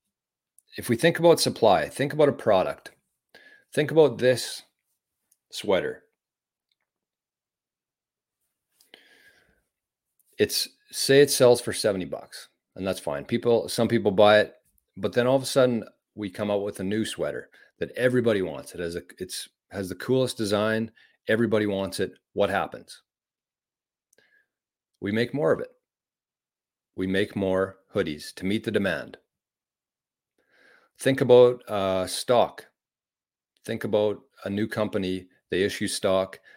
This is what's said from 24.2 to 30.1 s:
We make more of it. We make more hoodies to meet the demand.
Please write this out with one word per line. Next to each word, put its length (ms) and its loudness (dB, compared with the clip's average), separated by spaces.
We 120 -6
make 200 -2
more 200 0
of 80 -2
it. 100 -12
We 100 -4
make 300 -2
more 420 -2
hoodies 400 -6
to 100 -10
meet 200 -2
the 60 -6
demand. 480 -4